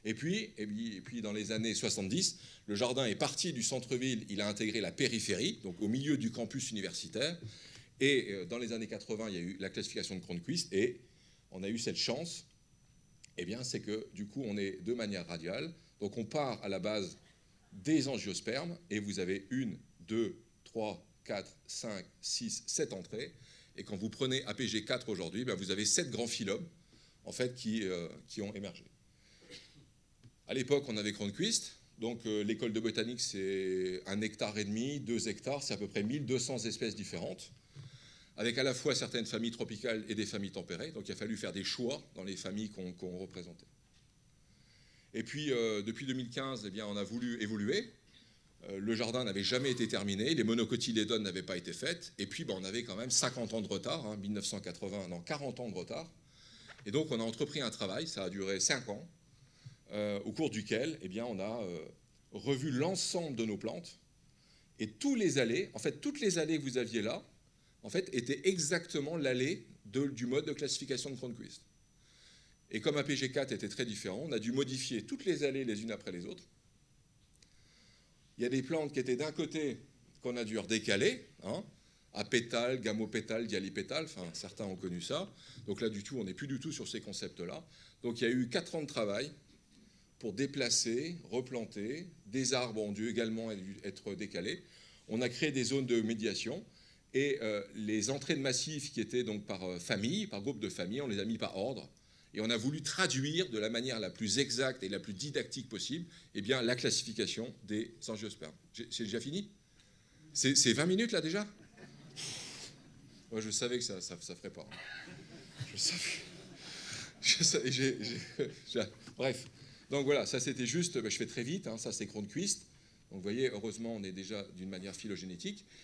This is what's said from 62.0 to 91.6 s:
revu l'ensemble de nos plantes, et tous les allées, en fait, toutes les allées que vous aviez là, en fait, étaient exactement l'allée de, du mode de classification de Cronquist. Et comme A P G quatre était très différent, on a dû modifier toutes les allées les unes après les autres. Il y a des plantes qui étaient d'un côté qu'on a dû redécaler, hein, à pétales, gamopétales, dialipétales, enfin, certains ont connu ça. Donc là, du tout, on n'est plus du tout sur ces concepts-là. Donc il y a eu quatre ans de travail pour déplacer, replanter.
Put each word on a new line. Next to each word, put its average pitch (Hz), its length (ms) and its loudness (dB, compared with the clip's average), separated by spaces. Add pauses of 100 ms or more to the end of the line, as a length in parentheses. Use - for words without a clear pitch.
revu 131 400 2
l'ensemble 165 640 2
de 113 80 2
nos 107 140 2
plantes, 135 420 -6 (800)
et 110 80 0
tous 269 280 2
les 175 220 6
allées, 131 360 4
en 113 60 -8
fait, 147 200 0
toutes 285 220 -2
les 190 160 6
allées 160 200 4
que 147 60 -2
vous 127 140 0
aviez 113 240 2
là, - 260 -2 (560)
en 107 60 -10
fait, 185 260 2
étaient 127 320 2
exactement 165 720 2
l'allée 135 480 2 (220)
de, 131 200 2
du 123 200 -2
mode 139 180 2
de 151 80 -2
classification 131 560 -2
de 131 80 -6
Cronquist. - 460 -8 (1080)
Et 110 100 -2
comme 147 160 2
A 143 80 4
P 139 140 2
G 131 160 0
quatre 135 180 0
était 104 160 -2
très 120 180 -2
différent, 104 380 -4
on 160 80 -6
a 117 80 2
dû 117 140 0
modifier 127 500 0
toutes - 220 -8
les 156 180 4
allées 135 220 0
les 104 160 0
unes 113 100 -4
après 101 220 -6
les 87 120 -6
autres. - 220 -10 (1900)
Il 113 60 0
y - 20 4
a 120 40 2
des 131 140 4
plantes 151 300 0
qui 139 60 2
étaient 127 180 2
d'un 151 160 -2
côté 151 480 0 (400)
qu'on 123 160 -2
a 120 80 0
dû 107 120 -2
redécaler, 110 680 4 (180)
hein, 147 220 -2 (480)
à 104 100 -2
pétales, 120 560 2
gamopétales, 110 640 0
dialipétales, 101 600 -2
enfin, 90 280 -8
certains - 320 -6
ont 92 120 -4
connu 87 240 -4
ça. 160 280 -2 (380)
Donc 98 140 -2
là, 113 80 4
du 101 120 -2
tout, 131 160 -6
on 113 60 -2
n'est 95 100 -4
plus - 140 -6
du 131 140 -4
tout 160 100 -4
sur 117 160 -6
ces 110 140 -6
concepts-là. 92 640 -8 (360)
Donc 117 180 -2
il - 20 8
y 117 40 8
a 117 40 8
eu 127 160 4
quatre 170 280 0
ans 165 60 0
de 143 60 -4
travail 110 420 0 (920)
pour 110 140 -2
déplacer, 127 840 2 (160)
replanter. 123 720 -2 (220)